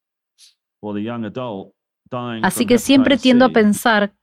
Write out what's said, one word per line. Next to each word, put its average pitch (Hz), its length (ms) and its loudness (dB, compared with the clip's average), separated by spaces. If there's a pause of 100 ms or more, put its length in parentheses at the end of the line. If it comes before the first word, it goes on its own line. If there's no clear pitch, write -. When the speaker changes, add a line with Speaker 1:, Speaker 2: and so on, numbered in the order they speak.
(800)
Speaker 1:
or 104 140 -8
the 104 80 -6
young 117 220 -8
adult 104 480 -10 (360)
dying 120 360 -8
Speaker 2:
Así 185 160 -2
Speaker 1:
from 214 80 -4
Speaker 2:
que 240 100 4
siempre 269 360 2
Speaker 1:
hepatitis - 80 -2
Speaker 2:
tiendo 254 240 4
a - 20 4
Speaker 1:
C 247 60 -4
Speaker 2:
pensar 208 580 0 (100)